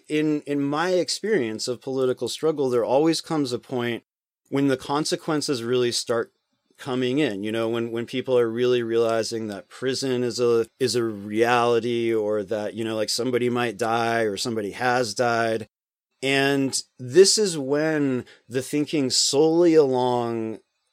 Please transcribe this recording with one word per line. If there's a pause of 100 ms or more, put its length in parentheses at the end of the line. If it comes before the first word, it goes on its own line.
in,
in
my
experience
of
political
struggle,
there
always
comes
a
point (440)
when
the
consequences
really
start (460)
coming
in,
you
know,
when,
when
people
are
really
realizing
that
prison
is
a, (140)
is
a
reality,
or
that,
you
know,
like,
somebody
might
die
or
somebody
has
died. (560)
And (180)
this
is
when (240)
the
thinking
solely
along (320)